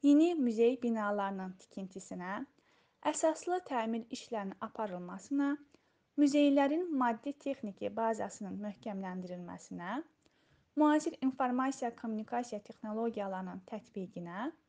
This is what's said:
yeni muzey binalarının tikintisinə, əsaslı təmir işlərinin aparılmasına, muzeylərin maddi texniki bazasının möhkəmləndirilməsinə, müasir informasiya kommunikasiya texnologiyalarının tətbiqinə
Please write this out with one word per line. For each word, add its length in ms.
yeni 300
muzey 440
binalarının 800
tikintisinə, 840
əsaslı 580
təmir 500
işlərinin 480
aparılmasına, 880
muzeylərin 760
maddi 420
texniki 580
bazasının 680
möhkəmləndirilməsinə, 1400
müasir 420
informasiya 720
kommunikasiya 680
texnologiyalarının 1040
tətbiqinə 800